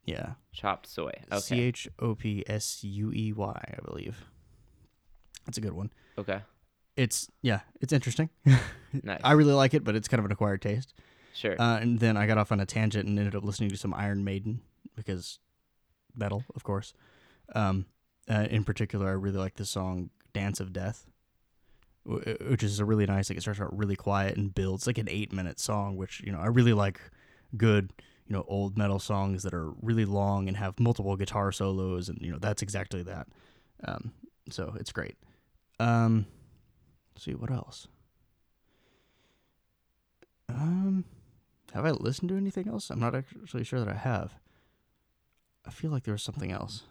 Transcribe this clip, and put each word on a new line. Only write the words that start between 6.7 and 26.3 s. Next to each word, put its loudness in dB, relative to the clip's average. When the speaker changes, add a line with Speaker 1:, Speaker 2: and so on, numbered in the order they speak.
Speaker 1:
It's, 0
yeah, 2
it's -2
interesting. 2
<laughs> 10
Speaker 2:
Nice. -4
Speaker 1:
I 8
really 10
like 6
it, 4
but 2
it's -2
kind 4
of 2
an 0
acquired 0
taste. -2
Speaker 2:
Sure. 0
Speaker 1:
Uh, 4
and 2
then 6
I 4
got 6
off 2
on 4
a 2
tangent 0
and 2
ended 0
up -2
listening 0
to -4
some -4
Iron -2
Maiden, -4
because -8
metal, -2
of -12
course. -4
Um, 2
uh, 2
in 2
particular, -2
I 0
really -2
like -4
the -6
song -4
Dance -2
of -8
Death, -6
w-, -6
uh, -6
which 2
is 0
a 2
really 4
nice, 2
like, -6
it -8
starts -4
out -6
really 0
quiet 0
and -2
builds, -2
like, 0
an -4
eight-minute -4
song, -2
which, -8
you -4